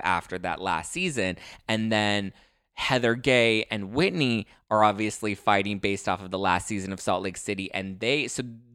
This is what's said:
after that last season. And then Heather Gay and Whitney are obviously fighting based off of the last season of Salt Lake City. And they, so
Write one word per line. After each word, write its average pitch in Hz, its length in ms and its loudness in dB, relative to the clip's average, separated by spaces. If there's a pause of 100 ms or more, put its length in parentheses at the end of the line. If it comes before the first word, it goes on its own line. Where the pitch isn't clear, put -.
after 90 340 0
that 87 220 -6
last 87 320 -2
season. 123 460 -2 (280)
And 110 240 0
then 104 420 0 (420)
Heather 120 400 2
Gay 117 500 4
and 101 280 -6
Whitney 143 540 0 (240)
are 107 120 6
obviously 107 520 2
fighting 101 440 2
based 101 300 -2
off 95 140 -2
of 92 80 -12
the 92 80 -4
last 92 280 2
season 98 240 -4
of 95 100 -8
Salt 95 220 0
Lake 95 140 -6
City. 98 380 -6
And 95 260 -6
they, 127 280 0
so - 140 -6 (320)